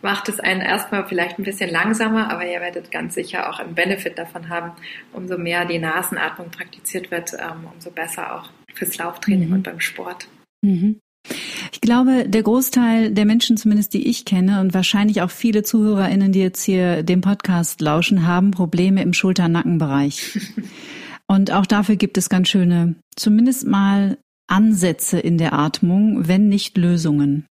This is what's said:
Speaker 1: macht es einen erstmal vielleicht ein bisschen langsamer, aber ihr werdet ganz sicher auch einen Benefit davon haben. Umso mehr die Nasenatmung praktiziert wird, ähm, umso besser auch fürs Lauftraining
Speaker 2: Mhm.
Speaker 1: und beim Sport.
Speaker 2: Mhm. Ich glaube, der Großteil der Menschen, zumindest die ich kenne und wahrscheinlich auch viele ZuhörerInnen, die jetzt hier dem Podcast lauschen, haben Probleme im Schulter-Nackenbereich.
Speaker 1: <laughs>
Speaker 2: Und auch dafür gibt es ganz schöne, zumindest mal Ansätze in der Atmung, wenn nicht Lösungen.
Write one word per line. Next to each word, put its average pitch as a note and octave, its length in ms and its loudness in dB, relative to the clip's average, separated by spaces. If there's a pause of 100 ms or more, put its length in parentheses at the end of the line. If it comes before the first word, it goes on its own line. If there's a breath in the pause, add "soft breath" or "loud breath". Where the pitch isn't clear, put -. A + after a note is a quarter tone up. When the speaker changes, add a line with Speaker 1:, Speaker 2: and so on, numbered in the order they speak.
Speaker 1:
macht G3+ 260 -4
es G3+ 100 -8
einen F#3+ 220 -2
erstmal F#3+ 460 -4
vielleicht F3 320 -4
ein G3 40 -6
bisschen F#3+ 280 -6
langsamer, A3 580 0
aber F3 160 -6
ihr F3 160 -6
werdet F3 300 -10
ganz D#3+ 240 -8
sicher - 340 -6
auch - 100 -12
einen - 140 -12
Benefit F3+ 460 -4
davon E3+ 300 -14
haben. E3+ 240 -8 (400 loud breath)
Umso F#3 260 -8
mehr E3+ 260 -2
die E3+ 140 -4
Nasenatmung E3 720 -6
praktiziert - 580 -12
wird, E3+ 240 -8
ähm, E3 400 -14
umso - 160 -20
besser - 460 -10
auch - 140 -16 (260)
fürs - 220 -8
Lauftraining F3 520 -2
Speaker 2:
Mhm. F#3 60 0
Speaker 1:
und F#3+ 80 0
beim F3 160 -12
Sport. - 480 -10 (360)
Speaker 2:
Mhm. G3+ 360 2 (760 loud breath)
Ich - 80 -12
glaube, B3 480 2
der G#3+ 140 2
Großteil A3+ 680 2
der G#3 140 2
Menschen, A3+ 320 4
zumindest G#3 380 2
die - 120 0
ich - 180 -4
kenne F#3+ 360 2
und F#3 140 0
wahrscheinlich G3+ 480 2
auch F3+ 80 -2
viele G#3+ 320 0
ZuhörerInnen, G3 680 2
die F#3+ 100 4
jetzt F#3 220 -2
hier F3+ 400 2
dem F3+ 180 2
Podcast F3+ 600 0
lauschen, E3 460 2
haben F#3 240 4
Probleme F3+ 500 2
im F3+ 120 0
Schulter-Nackenbereich. E3 1300 0
Speaker 1:
<laughs> - 40 -16 (800 loud breath)
Speaker 2:
Und G3 220 4
auch F#3+ 140 2
dafür G#3 320 2
gibt G3 200 0
es F3+ 120 -2
ganz F3+ 180 2
schöne, F3 480 2 (220)
zumindest A#3 500 2
mal G3 500 2 (300)
Ansätze F#3 720 2
in E3+ 180 0
der D#3+ 140 2
Atmung, F3 800 2
wenn G3 180 4
nicht G3 300 0
Lösungen. D#3 760 2